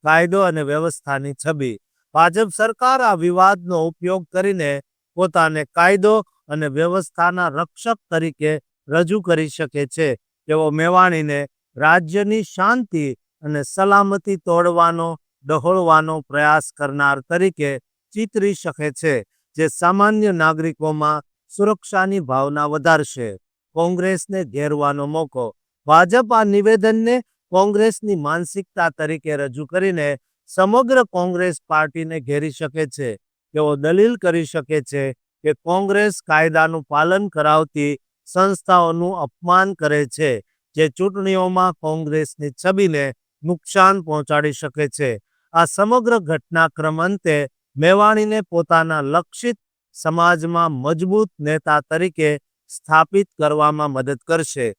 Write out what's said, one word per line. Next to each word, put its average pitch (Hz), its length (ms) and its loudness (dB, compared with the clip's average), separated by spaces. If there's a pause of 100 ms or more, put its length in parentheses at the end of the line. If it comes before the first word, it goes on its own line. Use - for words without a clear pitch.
કાયદો 170 380 2
અને 160 200 0
વ્યવસ્થાની 143 800 -6
છબી. 139 380 -4 (340)
ભાજપ 175 360 4
સરકાર 254 500 0
આ 220 140 2
વિવાદનો 180 600 2 (100)
ઉપયોગ 180 360 -4 (100)
કરીને 185 400 -2 (440)
પોતાને 160 480 0
કાયદો 196 500 4 (340)
અને 151 200 -4
વ્યવસ્થાના 175 800 -2
રક્ષક 170 500 -6 (120)
તરીકે 156 420 -2 (360)
રજૂ 170 340 0
કરી 160 260 0
શકે 143 380 -6
છે. 156 220 -4 (400)
તેઓ 156 220 0
મેવાણીને 160 680 2 (360)
રાજ્યની 185 680 2
શાંતિ 196 640 -2 (380)
અને 151 220 -4
સલામતી 196 720 2
તોડવાનો, 170 720 2 (380)
ડહોળવાનો 160 760 2
પ્રયાસ 151 500 2
કરનાર 143 500 -2
તરીકે 170 480 -2 (440)
ચિતરી 202 400 -2
શકે 151 380 -8
છે, 151 220 -2 (420)
જે 156 120 0
સામાન્ય 202 640 2
નાગરિકોમાં 156 880 -2 (300)
સુરક્ષાની 196 680 -2
ભાવના 143 460 -2
વધારશે. 147 600 0 (480)
કોંગ્રેસને 185 680 -2
ઘેરવાનો 143 640 -2
મોકો. 147 400 -6 (400)
ભાજપ 185 460 0
આ 220 120 2
નિવેદનને 220 720 0 (360)
કોંગ્રેસની 208 720 0
માનસિકતા 170 640 -4
તરીકે 156 460 -6
રજૂ 139 300 -8
કરીને 175 420 -2 (420)
સમગ્ર 233 540 2
કોંગ્રેસ 180 520 -2 (120)
પાર્ટીને 160 520 -2
ઘેરી 143 380 -4
શકે 156 280 -6
છે. 131 240 -8 (440)
તેઓ 151 220 0
દલીલ 185 400 4
કરી 170 300 0
શકે 151 360 -4
છે 139 220 -6 (400)
કે 151 60 2 (120)
કોંગ્રેસ 196 600 0
કાયદાનું 160 640 2
પાલન 170 440 0
કરાવતી 151 720 0 (300)
સંસ્થાઓનું 180 960 0
અપમાન 180 500 2
કરે 151 320 0
છે, 127 360 -2 (340)
જે 156 120 4
ચૂંટણીઓમાં 185 920 0
કોંગ્રેસની 156 680 -4
છબીને 180 540 0 (380)
નુકસાન 185 600 2
પહોંચાડી 151 480 -2
શકે 147 360 -6
છે. 135 220 -4 (440)
આ 165 120 6
સમગ્ર 226 520 2
ઘટનાક્રમ 160 840 -2
અંતે 175 360 0 (400)
મેવાણીને 214 640 4
પોતાના 165 600 0
લક્ષિત 175 560 -4 (380)
સમાજમાં 170 760 0
મજબૂત 170 680 -2
નેતા 151 420 0
તરીકે 160 500 -2 (380)
સ્થાપિત 160 600 2 (100)
કરવામાં 151 520 0
મદદ 131 360 -4
કરશે 156 400 -2 (120)